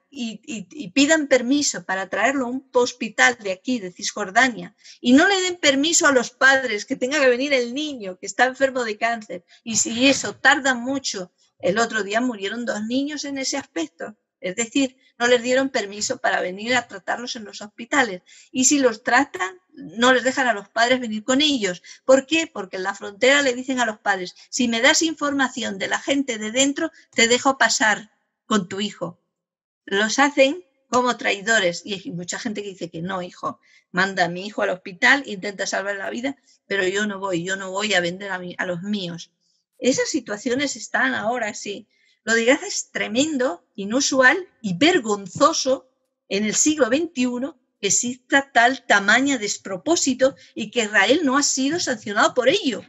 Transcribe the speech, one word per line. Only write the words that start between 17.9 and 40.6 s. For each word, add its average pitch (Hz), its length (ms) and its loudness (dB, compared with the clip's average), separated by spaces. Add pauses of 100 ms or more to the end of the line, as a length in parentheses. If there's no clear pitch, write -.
y 254 140 2
si 294 120 4
los 240 240 2
tratan, 277 560 0 (140)
no 233 400 2
les 247 120 2
dejan 262 220 0
a 233 60 4
los 202 160 -8
padres 247 320 2
venir 214 240 -6
con 262 160 2
ellos. 226 420 0 (220)
¿Por 269 220 6
qué? 320 260 0
Porque 196 240 -8
en 185 60 -6
la 196 120 -4
frontera 208 460 2
le 262 140 2
dicen 254 260 -4
a 240 60 0
los 214 120 -6
padres, 190 360 -4 (160)
"Si 240 180 0
me 233 140 -2
das 302 180 4
información 269 760 -2
de 196 100 -6
la 202 100 -2
gente 269 380 -2
de 214 140 -6
dentro, 277 420 0 (220)
te 233 140 4
dejo 247 280 2
pasar 220 540 0 (340)
con 202 240 0
tu 196 120 -6
hijo". 185 380 -8 (720)
Los 214 280 0
hacen 285 480 4 (240)
como 247 260 2
traidores, 202 640 0
y 202 120 -8
hay 175 160 -10
mucha 180 280 -8
gente 208 240 -6
que 202 60 -10
dice 180 220 -10
que - 100 -10
no, 185 220 -6
hijo, 175 360 -8 (320)
manda 185 360 0
a - 20 0
mi 175 180 -8
hijo 214 140 -8
al 202 80 0
hospital, 196 560 0
intenta 196 420 -8
salvar 202 300 -4
la 196 140 -10
vida, 240 260 -6 (300)
pero 196 200 0
yo 202 200 0
no 196 120 -6
voy, 190 240 -2
yo 190 140 -4
no 190 140 -8
voy 202 240 -2
a 180 60 4
vender 185 300 -4
a 185 80 -4
mi, 180 200 -12
a 190 80 -4
los 175 160 -6
míos. 185 480 -6 (480)
Esas 359 320 0
situaciones 254 640 -4